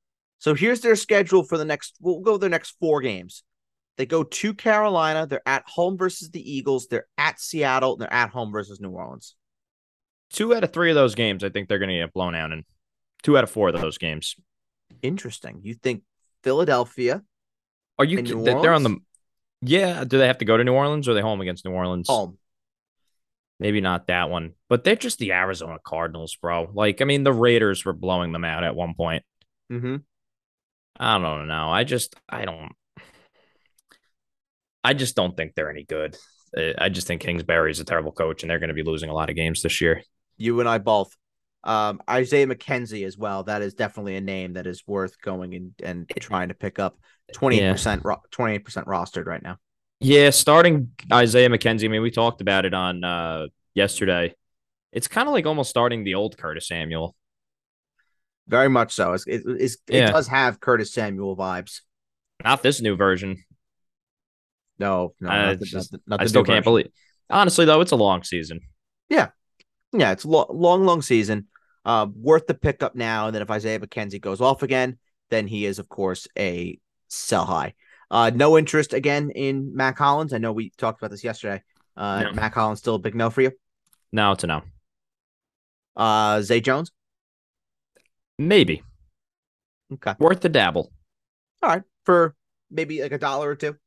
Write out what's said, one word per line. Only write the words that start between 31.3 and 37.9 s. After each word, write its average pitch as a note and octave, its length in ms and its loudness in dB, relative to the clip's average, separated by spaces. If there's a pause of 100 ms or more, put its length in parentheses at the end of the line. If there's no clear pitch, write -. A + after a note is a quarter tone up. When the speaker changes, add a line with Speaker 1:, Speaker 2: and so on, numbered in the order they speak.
Speaker 2:
know. D#2 200 -4
I F#2+ 140 0
just, B2 320 -6 (140)
I A2 160 -10
don't, E2 260 -12 (2000)
I C3 120 4
just C3 220 -2
don't F2+ 200 0
think D#2+ 200 -8
they're D2+ 140 -6
any D2 140 -12
good. D2+ 320 -6 (420)
Uh, D#2+ 200 -2
I F2+ 100 0
just F#2 180 -4
think E2+ 160 -6
Kingsbury E2 500 -2
is D#2 100 -8
a D#2 40 -12
terrible D#2 280 -4